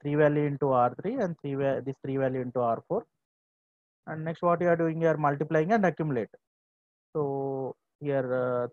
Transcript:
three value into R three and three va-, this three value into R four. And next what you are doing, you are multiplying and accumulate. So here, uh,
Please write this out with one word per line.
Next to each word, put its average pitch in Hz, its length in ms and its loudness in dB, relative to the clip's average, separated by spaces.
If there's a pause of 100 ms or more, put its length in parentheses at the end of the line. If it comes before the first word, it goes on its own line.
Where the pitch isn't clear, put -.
three 147 140 -2
value 147 280 4
into 143 260 0
R 123 320 4
three 220 140 -4
and 185 260 -4
three 139 140 -6
va-, 135 300 0
this 135 100 -8 (100)
three 135 100 -4
value 131 240 0
into 127 220 -4
R 113 260 0
four. 208 160 -4 (1040)
And 160 160 -8
next 165 180 -8
what 170 200 4
you 175 80 4
are 170 80 4
doing, 165 240 0
you 165 60 4
are 156 100 2
multiplying 151 560 0
and 214 120 4
accumulate. 147 440 -2 (840)
So 139 600 -4 (240)
here, 135 340 -2
uh, 123 400 0